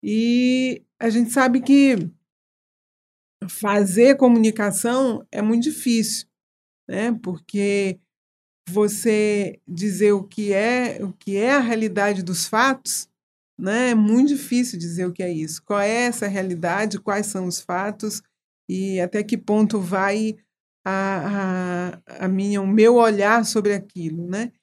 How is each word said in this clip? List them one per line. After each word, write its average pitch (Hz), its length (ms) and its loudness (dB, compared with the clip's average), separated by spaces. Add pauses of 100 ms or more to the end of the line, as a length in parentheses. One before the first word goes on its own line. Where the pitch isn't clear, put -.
E 247 800 0 (160)
a 233 120 0
gente 233 200 2
sabe 254 300 2
que 269 500 4 (1400)
fazer 208 680 4
comunicação 233 1120 2
é - 120 -8
muito 233 220 0
difícil, 240 640 -2 (600)
né? 214 240 -4 (100)
Porque 196 760 -4 (680)
você 208 1000 0
dizer 190 460 0
o 196 100 0
que 202 300 -4
é, 240 500 0
o 190 100 -8
que - 240 -6
é 226 160 2
a 285 80 4
realidade 208 640 0
dos 170 240 -4
fatos, 262 600 -2 (500)
né? 226 320 0
É 233 40 0
muito 226 340 4
difícil 247 500 -2
dizer 170 280 -6
o 180 60 -4
que 185 100 -10
é 180 80 -4
isso. 156 320 -8
Qual 202 180 -2
é 220 240 0
essa 240 220 -4
realidade? 190 760 -4
Quais 208 260 -4
são 185 200 -6
os 175 140 -6
fatos? 208 640 -6 (460)
E 190 320 -4
até 180 220 -4
que 214 140 -4
ponto 214 440 0
vai 202 560 -2 (500)
a, 185 1120 -4 (160)
a, - 80 -10
a 190 40 0
minha, 196 340 -2
o 196 40 -2
meu 214 280 6
olhar 220 500 4
sobre 208 300 0
aquilo, 170 540 -8
né? 220 240 -6 (100)